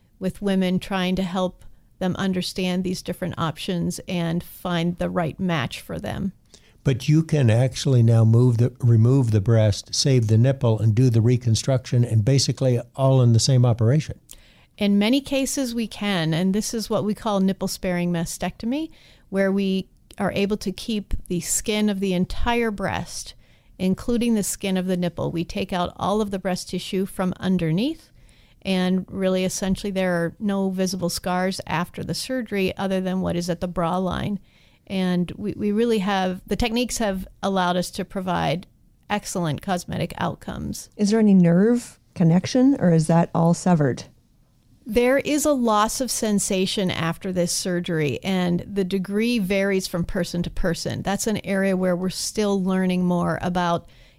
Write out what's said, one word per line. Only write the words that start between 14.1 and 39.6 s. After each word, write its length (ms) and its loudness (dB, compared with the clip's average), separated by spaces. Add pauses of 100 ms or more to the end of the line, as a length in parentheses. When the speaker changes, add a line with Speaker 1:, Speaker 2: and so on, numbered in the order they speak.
Speaker 1:
In 200 2
many 240 4
cases, 540 -2
we 140 -4
can, 440 -2
and 220 0
this 180 -2
is 160 -6
what 160 0
we 100 -2
call 260 -2
nipple-sparing 720 -2
mastectomy, 800 -6 (380)
where 220 0
we 380 0 (300)
are 140 -2
able 260 0
to 120 -6
keep 440 -6 (120)
the 140 -2
skin 480 -2
of 100 -2
the 160 -2
entire 560 0
breast, 640 -8 (420)
including 580 0
the 100 0
skin 320 -4
of 100 -2
the 100 0
nipple. 360 -4
We 120 -4
take 280 -6
out 240 -2
all 240 -2
of 100 -4
the 80 -6
breast 320 -4
tissue 360 -4
from 340 -4
underneath, 680 -2 (520)
and 460 0
really, 360 0
essentially, 480 -4
there 220 0
are 260 -2
no 300 -2
visible 400 -2
scars 560 -4
after 360 -4
the 100 -6
surgery 640 -4
other 240 -2
than 200 -2
what 160 -2
is 120 -4
at 120 -4
the 80 -4
bra 300 -2
line. 420 -4 (480)
And 480 0
we, 160 -6
we 180 -2
really 300 2
have, 440 -2
the 120 -4
techniques 420 -2
have 300 -2 (120)
allowed 360 0
us 160 -2
to 120 -6
provide 600 -4 (420)
excellent 540 -2